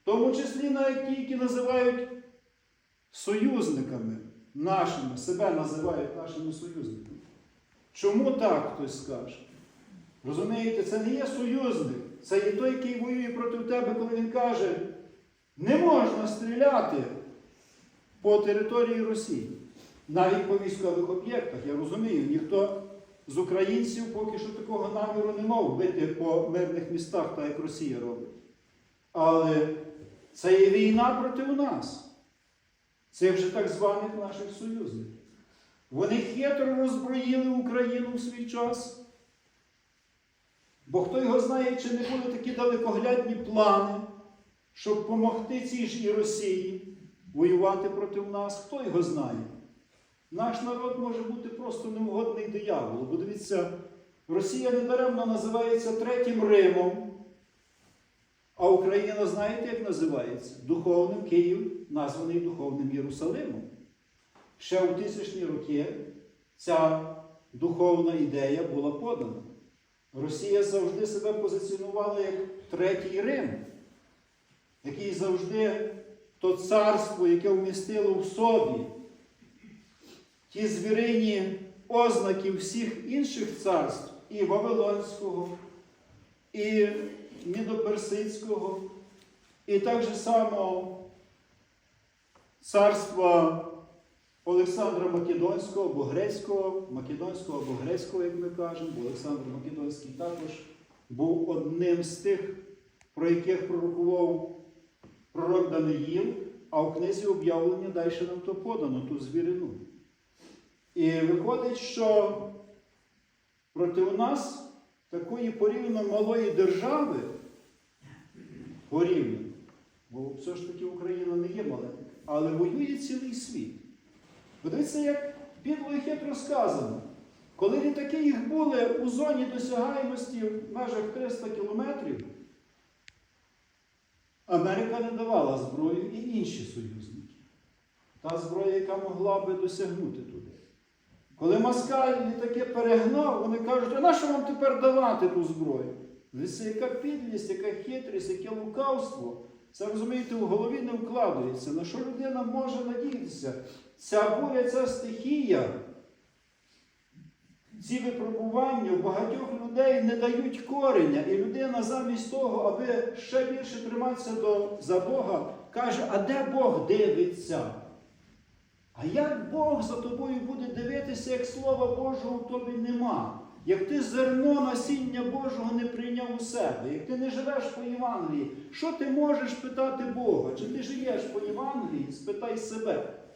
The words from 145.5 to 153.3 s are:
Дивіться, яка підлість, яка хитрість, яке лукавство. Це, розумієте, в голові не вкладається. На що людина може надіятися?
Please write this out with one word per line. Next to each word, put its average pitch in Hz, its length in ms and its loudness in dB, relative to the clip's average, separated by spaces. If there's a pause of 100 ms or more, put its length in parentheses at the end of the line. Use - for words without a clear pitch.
Дивіться, 170 300 -6
яка 220 240 -2
підлість, 240 640 -4
яка 196 220 -2
хитрість, 214 580 -6
яке 220 260 -6
лукавство. 240 880 -4 (300)
Це, 202 140 -8
розумієте, 233 500 -4
в 226 40 -4
голові 226 420 0
не 240 100 -4
вкладається. 160 800 -2
На 170 140 -4
що 240 120 -8
людина 254 460 -4
може 254 420 -2
надіятися? 208 680 -6 (440)